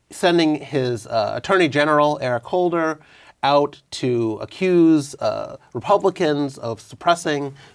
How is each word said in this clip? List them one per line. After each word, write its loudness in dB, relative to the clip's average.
sending 2
his, -4
uh, -2
Attorney 0
General, 2
Eric -4
Holder, -2
out 2
to -2
accuse, 2
uh, -6
Republicans 0
of -8
suppressing -2